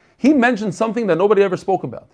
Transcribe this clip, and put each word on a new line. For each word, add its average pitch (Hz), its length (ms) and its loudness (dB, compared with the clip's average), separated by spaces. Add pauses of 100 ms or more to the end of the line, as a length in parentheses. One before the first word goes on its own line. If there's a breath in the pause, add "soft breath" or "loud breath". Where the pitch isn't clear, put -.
(180)
He 277 160 2
mentioned 226 400 0
something 226 340 -4
that 160 100 2
nobody 196 260 4
ever 185 140 -2
spoke 190 260 -4
about. - 300 -14